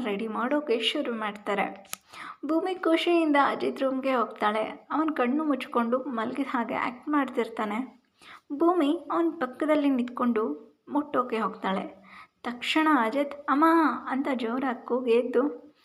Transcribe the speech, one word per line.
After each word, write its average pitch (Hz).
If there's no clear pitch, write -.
ರೆಡಿ 208
ಮಾಡೋಕೆ 247
ಶುರು 254
ಮಾಡ್ತಾರೆ. 208
ಭೂಮಿ 320
ಖುಷಿಯಿಂದ 330
ಅಜಿತ್ 240
ರೂಮ್ಗೆ 262
ಹೋಗ್ತಾಳೆ. 220
ಅವನ್ 311
ಕಣ್ಣು 269
ಮುಚ್ಕೊಂಡು 247
ಮಲಗಿದ 254
ಹಾಗೆ 240
ಆಕ್ಟ್ -
ಮಾಡ್ತಿರ್ತಾನೆ. 254
ಭೂಮಿ 330
ಅವನ್ 330
ಪಕ್ಕದಲ್ಲಿ 294
ನಿಂತ್ಕೊಂಡು 240
ಮುಟ್ಟೋಕೆ 254
ಹೋಗ್ತಾಳೆ. 196
ತಕ್ಷಣ 285
ಅಜಿತ್, 254
"ಅಮ್ಮ" 294
ಅಂತ 262
ಜೋರಾಗಿ 247
ಕೂಗಿ 247
ಎದ್ದು, 247